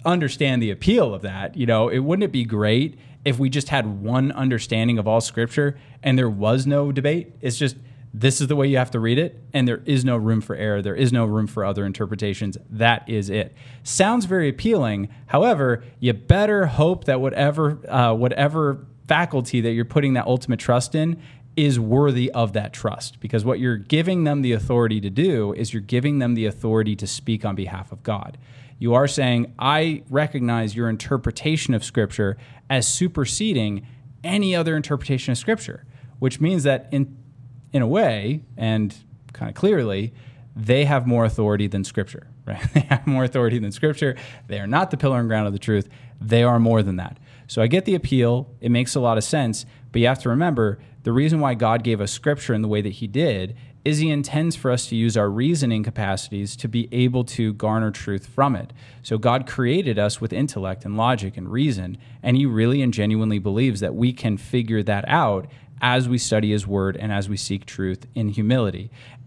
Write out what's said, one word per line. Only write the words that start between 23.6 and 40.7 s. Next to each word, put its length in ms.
giving 480
them 200
the 100
authority 480
to 80
do 440
is 200
you're 80
giving 380
them 140
the 120
authority 500
to 100
speak 380
on 100
behalf 380
of 100
God. 360
You 160
are 140
saying, 520
"I 500
recognize 640
your 140
interpretation 840
of 100
Scripture 540
as 180
superseding 920
any 320
other 220
interpretation 560
of 40
Scripture," 460
which 200
means 240
that 280
in, 260
in 80
a 60
way, 560
and 400
kinda 180
clearly, 600
they 300